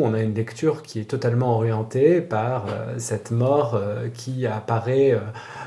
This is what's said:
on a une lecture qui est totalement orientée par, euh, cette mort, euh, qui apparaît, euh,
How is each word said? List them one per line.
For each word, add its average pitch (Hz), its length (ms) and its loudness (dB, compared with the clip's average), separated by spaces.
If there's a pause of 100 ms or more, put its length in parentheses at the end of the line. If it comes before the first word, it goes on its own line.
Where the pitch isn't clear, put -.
on 113 100 2
a 110 80 2
une 107 140 0
lecture 151 480 -2
qui - 160 -8
est 107 60 -6
totalement 123 500 2
orientée 113 680 2
par, 110 460 -2
euh, 107 320 -6
cette 113 320 -6
mort, 131 420 2
euh, 110 360 -2
qui 127 360 -6
apparaît, 117 680 2
euh, 110 60 2 (480)